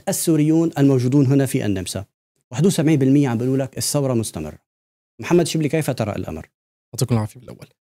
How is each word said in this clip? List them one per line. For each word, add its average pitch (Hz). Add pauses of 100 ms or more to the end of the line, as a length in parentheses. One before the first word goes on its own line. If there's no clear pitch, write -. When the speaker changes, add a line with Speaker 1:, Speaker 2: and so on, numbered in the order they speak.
Speaker 1:
السوريون 160
الموجودون 135
هنا 139
في 127
النمسا. 95 (480)
واحد 143
وسبعين 156
بالمية 135
عم 117
بيقولوا 131
لك -
الثورة 135
مستمرة. 82 (600)
محمد 170
شبلي، 160
كيف 156
ترى 107
الأمر؟ - (440)
Speaker 2:
يعطيكم 123
العافية 110
بالأول. - (160)